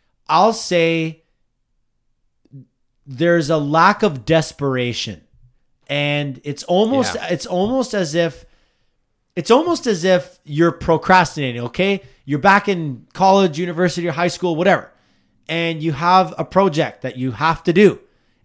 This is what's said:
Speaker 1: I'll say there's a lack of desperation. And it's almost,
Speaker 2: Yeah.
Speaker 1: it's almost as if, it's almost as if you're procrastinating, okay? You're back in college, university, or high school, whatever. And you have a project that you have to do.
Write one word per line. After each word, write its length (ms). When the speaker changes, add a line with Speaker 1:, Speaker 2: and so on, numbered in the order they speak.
Speaker 1:
I'll 240
say 720
there's 440
a 80
lack 460
of 220
desperation. 960
And 560
it's 200
almost, 520
Speaker 2:
Yeah. 140
Speaker 1:
it's 160
almost 480
as 220
if, 300
it's 160
almost 360
as 160
if 400
you're 280
procrastinating, 920
okay? 380
You're 140
back 300
in 440
college, 460
university, 480
or 40
high 160
school, 280
whatever. 360
And 340
you 100
have 440
a 80
project 560
that 160
you 140
have 320
to 100
do. 260